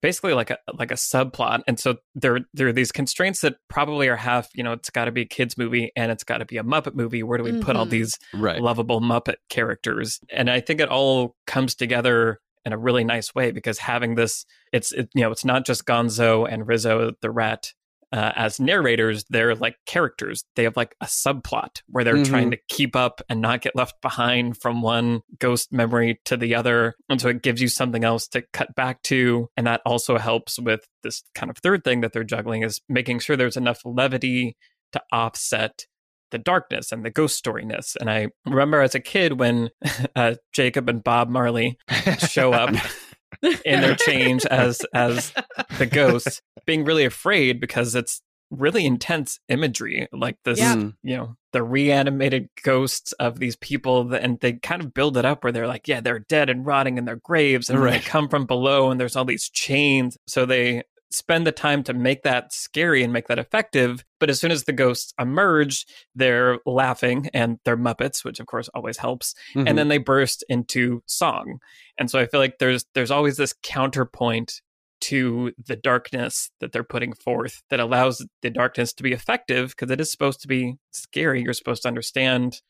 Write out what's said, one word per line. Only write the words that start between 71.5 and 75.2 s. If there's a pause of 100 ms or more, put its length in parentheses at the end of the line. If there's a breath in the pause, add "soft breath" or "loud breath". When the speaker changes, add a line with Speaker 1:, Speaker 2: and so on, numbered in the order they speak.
Speaker 1:
And
so
I
feel
like
there's, (100)
there's
always
this
counterpoint (400)
to (120)